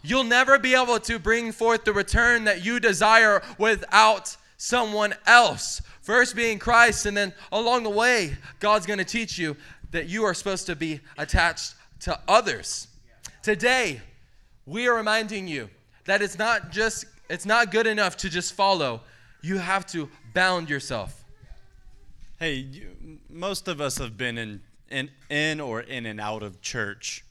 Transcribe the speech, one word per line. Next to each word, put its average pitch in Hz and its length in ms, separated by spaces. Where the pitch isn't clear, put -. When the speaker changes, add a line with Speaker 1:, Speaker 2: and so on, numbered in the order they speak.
Speaker 1:
You'll 247 200
never 254 340
be 254 180
able 240 260
to 226 180
bring 226 320
forth 226 320
the 214 100
return 226 520
that 180 180
you 240 160
desire 214 600
without 214 760
someone 214 560
else. 214 560
First 247 340
being 226 240
Christ, 233 460
and 202 100
then 202 180
along 233 320
the 220 60
way, 208 480
God's 208 260
gonna 202 180
teach 226 340
you 156 180
that 160 160
you 214 160
are 190 100
supposed 190 340
to 175 80
be 156 240
attached 165 580
to 160 260
others. 170 600
Today, 214 580
we 220 220
are 240 80
reminding 214 520
you 131 220
that 196 160
it's 190 160
not 214 340
just, 214 340
it's 170 160
not 214 260
good 220 160
enough 208 300
to 190 120
just 170 240
follow. 165 480
You 190 160
have 185 300
to 156 220
bound 180 360
yourself. 131 540
Speaker 2:
Hey, 160 160
you, 139 640
most 185 380
of 151 140
us 135 160
have 113 200
been 120 200
in, 107 240
in, 135 200
in 151 300
or 120 220
in 120 240
and 107 140
out 104 240
of 95 180
church - 680